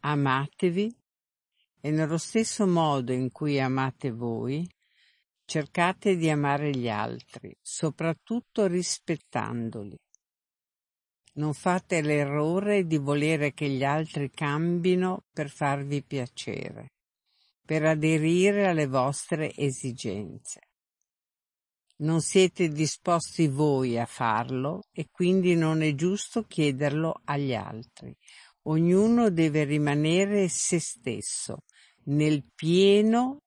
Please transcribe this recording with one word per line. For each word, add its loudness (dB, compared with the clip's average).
Amatevi, 0
e -4
nello 0
stesso -2
modo 2
in -2
cui -2
amate -2
voi, -4
cercate 0
di 0
amare 0
gli -2
altri, -6
soprattutto -4
rispettandoli. -4
Non -2
fate -2
l'errore 0
di 0
volere 0
che -4
gli 0
altri -2
cambino 0
per -6
farvi -2
piacere, -10
per 0
aderire 4
alle 2
vostre -2
esigenze. -6
Non 2
siete 4
disposti 0
voi 2
a -2
farlo -4
e -8
quindi 2
non 2
è 2
giusto -2
chiederlo -2
agli -2
altri. -10
Ognuno 4
deve 2
rimanere 2
se -2
stesso, -8
nel 2
pieno 4